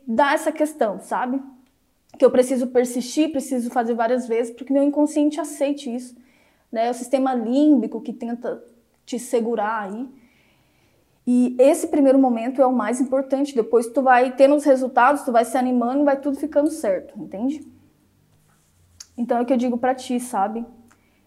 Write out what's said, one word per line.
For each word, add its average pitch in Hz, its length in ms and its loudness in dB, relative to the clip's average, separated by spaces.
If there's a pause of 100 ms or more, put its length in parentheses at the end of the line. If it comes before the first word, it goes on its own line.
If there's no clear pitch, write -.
dá 277 260 2
essa 311 180 -2
questão, 269 480 -2
sabe? 247 420 -6 (760)
Que - 40 2
eu 247 60 8
preciso 254 380 0
persistir, 254 640 0
preciso 262 400 -4
fazer 233 240 -2
várias 240 320 -2
vezes, 233 260 -2
porque - 180 -8
meu 277 120 2
inconsciente 302 580 0
aceite 285 520 -4
isso, 247 220 -12 (560)
né? 226 200 -2
O - 20 -2
sistema 262 400 -2
límbico 240 680 2
que 226 140 -10
tenta 233 500 -8 (420)
te 240 140 -8
segurar 226 640 -2
aí. 214 260 -10 (1200)
E 247 320 2
esse 311 280 4
primeiro 277 300 4
momento 254 440 2
é 262 40 6
o 254 60 2
mais 233 300 -2
importante. 269 520 -2
Depois 240 340 0
tu 269 140 -2
vai 254 320 4
tendo 269 220 6
os 294 80 0
resultados, 262 600 4
tu 262 80 -4
vai 233 120 4
se 240 140 -4
animando 254 460 0
e - 20 2
vai 277 120 2
tudo 277 200 -4
ficando 302 320 0
certo, 208 500 -6
entende? 254 480 -8 (1500)
Então 240 200 -2
é 240 40 0
o 247 40 -4
que 247 60 0
eu 262 60 2
digo 240 200 -2
pra 254 160 0
ti, 254 260 -6
sabe? 226 460 -4 (600)